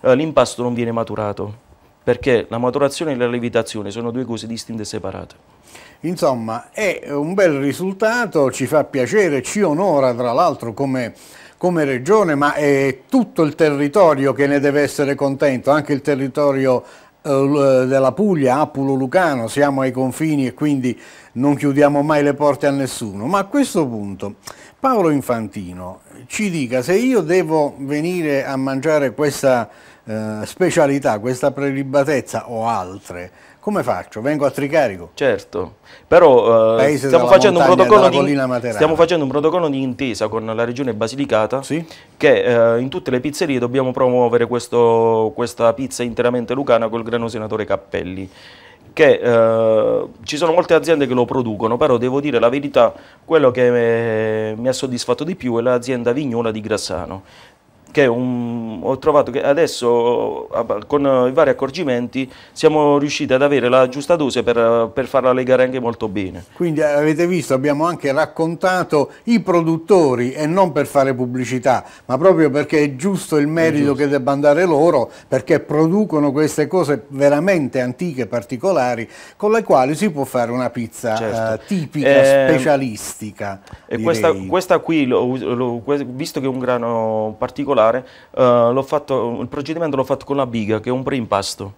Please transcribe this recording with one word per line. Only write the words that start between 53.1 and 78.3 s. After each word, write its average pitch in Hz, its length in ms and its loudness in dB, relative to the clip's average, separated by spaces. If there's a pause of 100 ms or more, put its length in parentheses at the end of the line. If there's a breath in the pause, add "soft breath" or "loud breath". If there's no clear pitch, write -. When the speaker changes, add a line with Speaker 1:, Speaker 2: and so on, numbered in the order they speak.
Speaker 1:
quello 147 260 4
che, 117 1000 0
eh, 110 40 -6
mi 120 140 -4
ha 131 40 0
soddisfatto 127 520 -4
di 180 100 -6
più 120 240 -4
è - 20 -2
l'azienda 123 520 -2
Vignola 117 400 -4
di 107 80 -6
Grassano, 95 640 -6 (640 loud breath)
che 147 140 2
è 135 40 6
un, 120 760 -4
ho 131 160 -4
trovato 143 320 2
che 123 120 -4
adesso, 120 1120 0
eh, 110 340 -4
con 143 160 0
i 131 300 2
vari 147 160 4
accorgimenti 131 840 -4 (220 loud breath)
siamo 151 460 4
riusciti 143 340 -2
ad 131 80 4
avere 139 300 2
la 131 180 4
giusta 143 280 -2
dose 123 260 -2
per, 117 500 2
per 131 140 -4
farla 127 260 2
legare 127 300 2
anche 127 180 -2
molto 117 260 -6
bene. 95 460 -8
Speaker 2:
Quindi 160 300 -2
avete 151 440 2
visto, 175 280 -2
abbiamo 143 320 0
anche 151 260 -4
raccontato 165 1000 0 (120)
i 226 160 2
produttori, 165 920 2
e 151 140 -4
non 180 260 2
per 135 140 0
fare 135 280 2
pubblicità, 123 720 -2 (200 loud breath)
ma 131 140 -4
proprio 160 320 4
perché 147 320 0
è 143 140 -2
giusto 165 420 -2
il 147 80 2
merito 156 400 2
Speaker 1:
Giusto. 139 160 0
Speaker 2:
che 143 60 0
debba 139 240 0
andare 147 340 4
loro, 156 440 2 (160 loud breath)
perché 139 340 0
producono 156 720 0
queste 151 340 0
cose 147 420 -2
veramente 143 720 0
antiche, 127 460 -4
particolari, 123 800 -4 (300 loud breath)